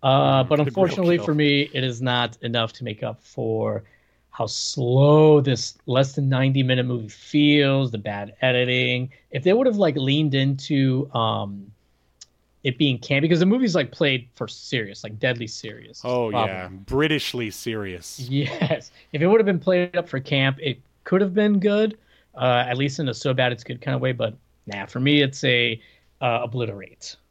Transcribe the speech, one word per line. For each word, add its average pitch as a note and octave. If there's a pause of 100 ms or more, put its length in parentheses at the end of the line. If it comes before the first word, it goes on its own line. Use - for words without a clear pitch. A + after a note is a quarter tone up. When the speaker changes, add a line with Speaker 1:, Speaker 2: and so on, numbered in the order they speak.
Speaker 1:
Uh, C3+
Speaker 2:
Mm, B2+
Speaker 1:
but D3+
Speaker 2:
the D3
grill C#3
Speaker 1:
unfortunately F3
Speaker 2:
kill. E3+
Speaker 1:
for E3
me, C#3+
it C3
is B2
not B2
enough A#2
to B2+
make A2+
up A2+
for A2 (480)
how -
slow C#3+
this C3 (100)
less C3+
than C#3
ninety C3+
minute B2+
movie A#2+
feels, C#3
the A2+
bad G#2
editing. B2+ (200)
If C#3
they F3+
would B3
have, A3+
like, E3+
leaned C#3
into, C3+
um, G#2 (920)
it C#3
being C#3
camp, C#3
because E3
the F3
movie's, G#3+
like, C#3
played C3
for A2+
serious, G#2
like, G#2+
deadly A#2+
serious. A2+
Speaker 2:
Oh, B2
Speaker 1:
Um, G#2+
Speaker 2:
yeah. F#2+
Britishly B2
serious. G2
Speaker 1:
Yes. C3+ (200)
If C#3+
it E3
would G#3+
have A3
been F#3
played F3+
up -
for C3+
camp, C3+
it C3+ (240)
could F#3
have F#3+
been G#3
good, G#3 (380)
uh, B2
at B2
least C#3
in D3
a A#2
so C3
bad B2+
it's A#2
good A#2+
kind C3+
of B2
way. C3
But, A#2 (320)
nah, G2+
for -
me, C#3+
it's C3+
a, A#2+ (400)
uh, A#2+
obliterate. A2 (160)